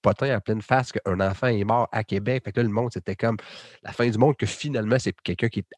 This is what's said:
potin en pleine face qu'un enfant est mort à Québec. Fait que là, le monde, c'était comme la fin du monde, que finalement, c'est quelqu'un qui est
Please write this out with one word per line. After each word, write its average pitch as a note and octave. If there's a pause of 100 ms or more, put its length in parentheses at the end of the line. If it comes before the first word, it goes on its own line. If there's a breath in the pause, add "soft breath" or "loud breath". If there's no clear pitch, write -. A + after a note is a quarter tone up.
potin B2+
en G2
pleine A2
face C3
qu'un F#2
enfant F#2+
est G#2
mort A#2
à A2
Québec. G#2+
Fait -
que A#2+
là, A#2+
le G#2+
monde, A#2
c'était F#2+
comme A#2 (460 loud breath)
la -
fin A#2+
du A2
monde, C3+
que A#2+
finalement, A#2+
c'est G2 (120)
quelqu'un F#2+
qui G#2+
est -